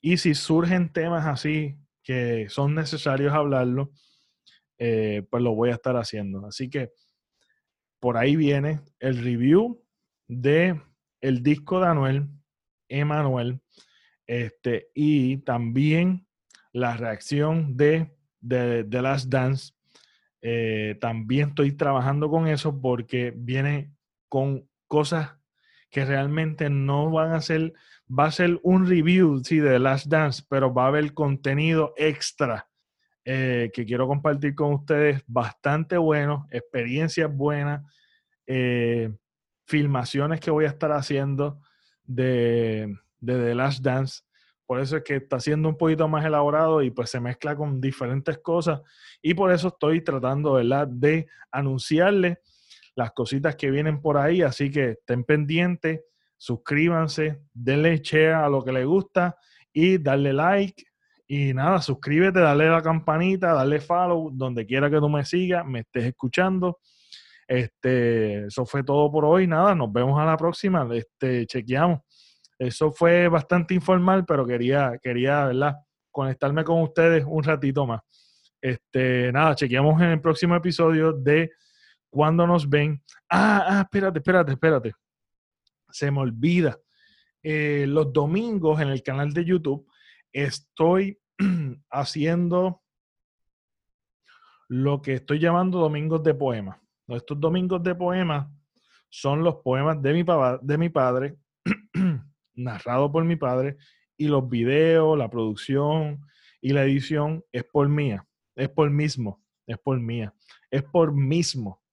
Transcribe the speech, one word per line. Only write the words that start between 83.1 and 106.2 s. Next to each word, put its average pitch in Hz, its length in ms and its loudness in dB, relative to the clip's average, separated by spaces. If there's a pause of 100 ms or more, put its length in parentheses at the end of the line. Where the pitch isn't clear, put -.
Ah, 196 380 4
ah, 196 140 2
espérate, 190 400 0
espérate, 170 320 2
espérate. 131 400 0 (1000)
Se - 220 -4
me 139 80 -2
olvida. 135 580 0 (640)
Eh, 147 460 -2
los 143 240 0
domingos 160 680 0
en 143 100 0
el 131 120 -4
canal 143 300 -4
de 170 120 -2
YouTube 160 440 -2 (440)
estoy 170 840 -2 (200)
<clears throat> 165 520 -4
haciendo 170 920 -2 (1900)
lo 139 340 -2
que 135 120 -4
estoy 147 260 -4
llamando 175 400 2
domingos 156 420 0
de 151 120 4
poema. 117 460 -4 (360)
Estos 147 240 -8
domingos 180 420 0
de 180 120 -2
poema 175 580 -2 (560)
son 143 340 -2
los 170 140 0
poemas 143 440 -2
de 139 120 0
mi 175 120 2
papa-, 131 380 2
de 143 160 -2
mi 170 100 0
padre, 131 480 0 (280)
<clears throat> 180 920 -4
narrado 123 560 -2
por 165 140 0
mi 170 120 0
padre, 135 400 -2 (400)
y 151 120 -2
los 135 200 2
videos, 156 720 2
la 113 120 -2
producción 143 880 -2 (400)